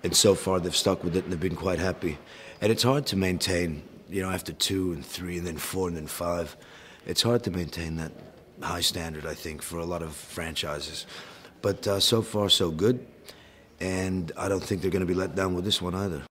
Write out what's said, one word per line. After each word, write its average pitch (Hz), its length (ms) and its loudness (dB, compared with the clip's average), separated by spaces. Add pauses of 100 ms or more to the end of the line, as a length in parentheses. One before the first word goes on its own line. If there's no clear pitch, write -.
And 90 120 0
so 98 200 8
far, 92 240 2
they've 85 160 -2
stuck - 280 2
with 87 120 0
it, 92 80 4
and 90 100 -4
they've 80 60 -2
been 85 160 0
quite 85 240 0
happy. 87 400 -2 (400)
And 107 120 4
it's 110 120 2
hard 135 240 4
to 98 80 -2
maintain, 87 680 2 (280)
you 92 120 -2
know, 92 80 -2
after 90 220 -4
two 92 420 0
and 71 100 -8
three, 90 340 -6
and 87 100 -4
then 82 100 -6
four, 92 300 -2
and 85 100 -4
then 78 100 -8
five. 87 480 -2 (500)
It's - 180 0
hard 117 200 4
to 95 80 0
maintain 82 440 -4
that 80 160 -4 (500)
high 87 200 -4
standard, 82 440 -2
I 78 80 -4
think, 76 280 -8
for 85 180 -8
a 85 60 -4
lot 85 180 -4
of 78 100 -8
franchises. 78 920 -6 (540)
But, 101 260 0
uh, 98 120 4
so 113 220 4
far, 104 280 0
so 90 200 6
good. 104 360 4 (760)
And 92 580 0
I 95 120 -2
don't 95 140 2
think 92 180 0
they're 90 100 2
gonna 92 140 2
be 87 100 2
let 92 200 0
down 95 200 2
with 90 100 -2
this 104 160 2
one 87 140 -2
either. 92 340 -2